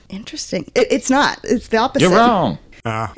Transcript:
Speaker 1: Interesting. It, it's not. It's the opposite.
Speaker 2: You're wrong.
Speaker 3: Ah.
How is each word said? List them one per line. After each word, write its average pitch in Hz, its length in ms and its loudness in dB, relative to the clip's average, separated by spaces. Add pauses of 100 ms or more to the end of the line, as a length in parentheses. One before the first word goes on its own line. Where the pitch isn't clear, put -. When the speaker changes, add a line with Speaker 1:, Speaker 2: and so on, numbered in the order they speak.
Speaker 1:
Interesting. 262 680 -10
It, - 160 2
it's - 200 -2
not. 269 340 2
It's - 240 -2
the 226 80 -2
opposite. 220 320 2
Speaker 2:
You're 180 100 4
wrong. 190 400 2 (260)
Speaker 3:
Ah. 110 340 -4